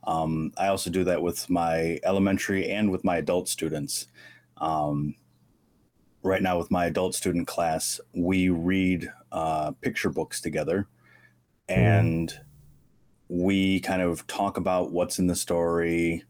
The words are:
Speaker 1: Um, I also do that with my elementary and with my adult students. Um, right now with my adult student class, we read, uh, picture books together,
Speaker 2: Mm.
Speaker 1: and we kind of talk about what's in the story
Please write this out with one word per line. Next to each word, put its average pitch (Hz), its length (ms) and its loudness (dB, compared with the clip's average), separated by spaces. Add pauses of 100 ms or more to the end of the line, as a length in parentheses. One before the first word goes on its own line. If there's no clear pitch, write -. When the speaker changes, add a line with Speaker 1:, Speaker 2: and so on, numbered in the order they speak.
Speaker 1:
Um, 80 500 -2
I 95 100 0
also 95 220 -2
do 92 160 0
that 87 160 2
with 85 280 -4
my 82 540 0
elementary 98 640 0
and 104 220 0
with 92 120 -4
my 87 140 0
adult 87 300 0
students. 76 600 -6 (500)
Um, 76 580 -2 (1080)
right 95 180 2
now 90 160 2
with 85 140 -2
my 87 140 2
adult 87 300 0
student 85 320 -2
class, 80 520 -2 (140)
we 90 360 2
read, 90 600 0 (220)
uh, 78 400 -2 (100)
picture - 280 -2
books - 320 -6
together, 82 460 -2 (840)
Speaker 2:
Mm. 92 80 0
Speaker 1:
and 85 600 4 (880)
we 95 520 2
kind 92 220 0
of 85 260 0
talk 98 300 -2
about 90 340 0
what's 87 280 0
in 90 80 4
the 87 80 2
story 85 960 0